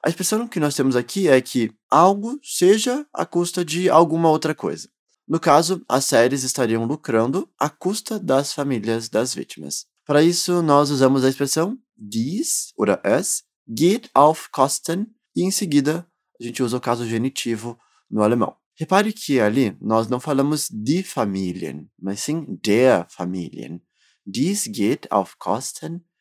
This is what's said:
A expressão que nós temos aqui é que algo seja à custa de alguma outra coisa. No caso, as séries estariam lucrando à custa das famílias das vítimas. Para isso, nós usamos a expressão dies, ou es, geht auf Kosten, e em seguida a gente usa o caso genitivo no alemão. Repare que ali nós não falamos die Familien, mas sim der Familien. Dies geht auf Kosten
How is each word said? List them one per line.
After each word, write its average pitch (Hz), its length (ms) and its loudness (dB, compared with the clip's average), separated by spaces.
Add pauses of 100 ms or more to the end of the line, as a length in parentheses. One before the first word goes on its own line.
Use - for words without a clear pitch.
A 165 60 2
expressão 214 360 -4
que 208 140 -6
nós 147 140 0
temos 135 200 0
aqui 123 320 -2
é 135 140 6
que 117 320 -2 (180)
algo 202 520 4
seja 208 720 2
à 165 100 -4
custa 175 400 -4
de 170 240 -2
alguma 165 400 4
outra 156 260 0
coisa. - 360 -8 (380)
No 160 100 -2
caso, 165 480 2
as 131 200 0
séries 127 360 2
estariam 117 440 -2
lucrando 131 600 -2 (120)
à 143 100 0
custa 214 500 -6
das 139 360 0
famílias 113 560 -4
das 123 240 -2
vítimas. - 500 -12 (220)
Para 147 160 4
isso, 175 400 2
nós 147 280 4
usamos 135 320 4
a 131 60 4
expressão 160 480 -2 (180)
dies, 120 840 -6
ou 104 80 0 (180)
es, 127 400 0 (240)
geht 165 460 2
auf 151 360 4
Kosten, 165 560 -2 (300)
e 170 80 0
em 190 60 0
seguida 156 560 0 (340)
a - 20 -16
gente 120 200 -6
usa 123 160 -2
o - 20 -4
caso 120 260 -2
genitivo 113 720 -4 (320)
no 107 120 0
alemão. 113 340 0 (180)
Repare 196 380 0
que 143 260 -2
ali 110 440 2
nós 110 260 0
não 123 100 -4
falamos 147 520 -2
die 123 320 -2
Familien, 90 880 -6 (100)
mas 98 200 -8
sim 147 420 -8
der 107 480 4
Familien. 90 720 -10 (440)
Dies 143 400 -2
geht 110 440 -2
auf 98 260 -2
Kosten 156 640 -8 (200)